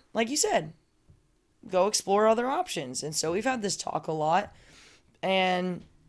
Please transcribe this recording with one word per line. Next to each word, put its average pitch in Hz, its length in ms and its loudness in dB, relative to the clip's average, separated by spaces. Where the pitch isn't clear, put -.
like 226 160 0
you 285 80 -4
said, 202 360 0
go 185 200 4
explore 208 400 2
other 226 200 4
options? 196 560 -4
And 151 120 -6
so 156 160 -2
we've 208 140 -2
had 262 160 -2
this 196 160 -4
talk - 300 -6
a 165 40 -4
lot, 160 420 0
and 185 600 0